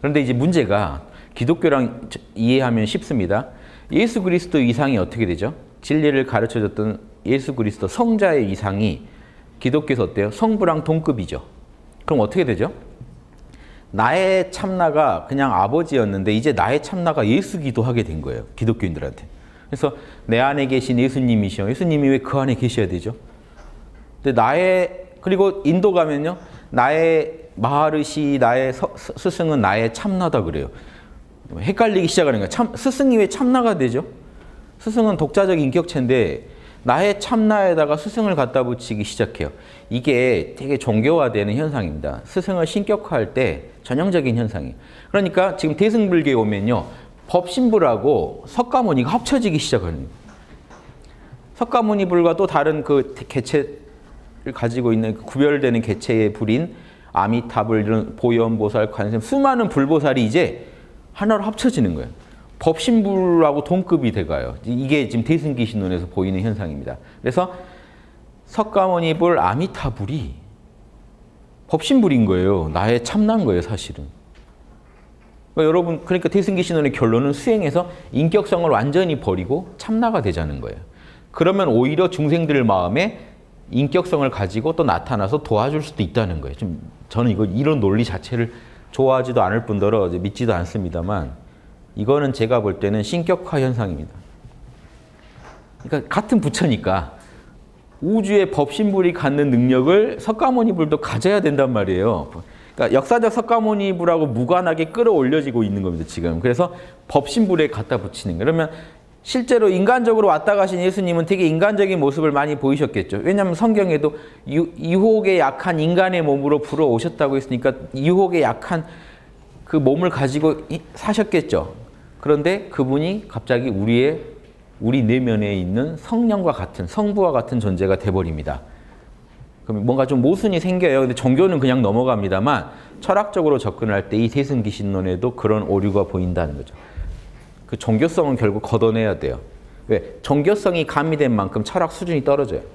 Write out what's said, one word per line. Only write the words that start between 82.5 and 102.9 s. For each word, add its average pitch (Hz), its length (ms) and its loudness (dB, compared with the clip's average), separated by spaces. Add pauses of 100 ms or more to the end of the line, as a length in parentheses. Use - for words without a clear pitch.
마음에 107 540 0 (520)
인격성을 143 600 0
가지고 110 460 -4
또 165 80 0
나타나서 104 580 -2
도와줄 139 400 0
수도 - 200 -6
있다는 90 380 -2
거예요. 67 160 -10
좀 87 240 -8 (280)
저는 120 220 0
이거, 107 140 0
이런 131 360 0
논리 101 240 2
자체를 113 480 -6 (400)
좋아하지도 131 500 2
않을 107 240 0
뿐더러 101 420 2
이제 87 100 -4
믿지도 101 360 -2
않습니다만 87 800 -4 (640)
이거는 135 380 0
제가 113 280 0
볼 101 200 -2
때는 104 220 0
신격화 170 580 -2
현상입니다. 107 520 -4 (1700)
그러니까 131 320 -6
같은 214 260 2
부처니까 98 720 0 (880)
우주의 202 500 2
법신불이 185 600 2
갖는 147 380 0
능력을 131 680 4
석가모니불도 220 800 0
가져야 147 420 0
된단 139 320 0
말이에요. 95 580 0 (440)
그러니까 - 220 0